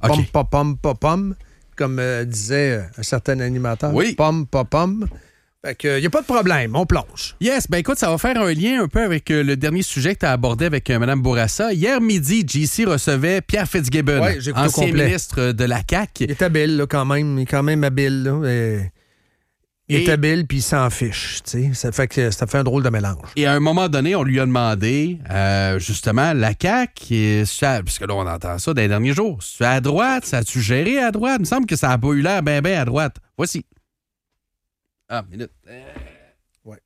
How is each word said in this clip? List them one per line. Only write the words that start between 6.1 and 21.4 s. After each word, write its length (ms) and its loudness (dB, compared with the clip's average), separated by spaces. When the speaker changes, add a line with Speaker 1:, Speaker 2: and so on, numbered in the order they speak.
Speaker 2:
pas 120 2
de 40 -10
problème, 480 2
on 120 2
plonge. 560 -2
Speaker 1:
Yes, 260 0
ben 100 0
écoute, 200 -2
ça 100 0
va 80 2
faire 240 0
un 140 2
lien 280 0
un 60 -2
peu 140 2
avec, 280 -2
euh, 120 2
le 160 2
dernier 240 0
sujet 320 -2
que 60 -8
t'as 120 2
abordé 320 0
avec, 240 -2
euh, 100 2
Madame 220 2
Bourassa. 540 0
Hier 260 2
midi, 480 2
J 180 0
C 200 0
recevait 560 2
Pierre 260 -2
Fitzgibbon, 540 0
Speaker 2:
Ouais, 180 2
j'ai 120 -6
écouté 120 2
au 40 4
Speaker 1:
ancien 180 2
Speaker 2:
complet. 180 2
Speaker 1:
ministre 480 0
de 120 0
la 180 0
caq. 260 0
Speaker 2:
Il 100 -2
est 100 -4
habile, 380 2
là, 80 0
quand 180 0
même. 340 0
Il 40 0
est 40 -2
quand 160 0
même 220 2
habile, 380 0
là, 180 0
mais 500 -2
il 60 2
est 80 2
Speaker 1:
Et 60 4
Speaker 2:
habile, 360 2
puis 120 -2
il 40 -2
s'en 280 2
fiche, 540 -6